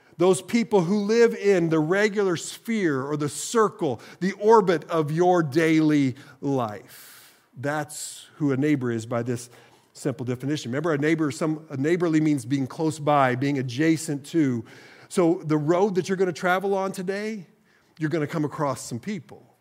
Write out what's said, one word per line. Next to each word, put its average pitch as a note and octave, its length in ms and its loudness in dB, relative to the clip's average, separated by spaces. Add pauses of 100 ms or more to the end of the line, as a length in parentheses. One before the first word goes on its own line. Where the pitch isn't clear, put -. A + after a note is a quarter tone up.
(160)
Those F#3 260 4
people A3+ 380 2
who F3+ 160 0
live A3+ 400 4
in G3 320 2
the D#3+ 100 2
regular F#3+ 580 0
sphere E3+ 640 -4
or C#3+ 160 -4
the D3 120 -2
circle, F3+ 720 -2 (180)
the F#3 140 -2
orbit G#3 580 4
of D#3 220 0
your F3 320 4
daily D3+ 720 2 (240)
life. - 960 -8 (200)
That's D3 720 -8 (120)
who C#3+ 120 0
a C3 60 2
neighbor C3+ 340 0
is A2+ 160 -4
by A#2+ 160 -2
this A#2+ 260 -6 (440)
simple B2+ 340 -6
definition. B2+ 460 -6
Remember, D#3 200 0
a D3 60 0
neighbor, D#3 320 0
some, D#3 400 -4
a C#3+ 60 -10
neighborly D#3+ 440 2
means D3 240 0
being C3+ 220 -2
close D#3 320 -4
by, C#3 380 2
being C#3 240 -2
adjacent C#3+ 680 -2
to. C3 380 0 (440)
So F3+ 360 2
the D#3 120 0
road F3 380 2
that F3 140 -2
you're F#3+ 100 -2
gonna F3+ 140 0
travel F#3+ 420 0
on F#3+ 160 -2
today, G3 560 -8 (500)
you're D#3 140 -4
gonna D3+ 160 -2
come D#3 180 -4
across C#3 360 -4
some - 180 -10
people. A2 460 -12 (160)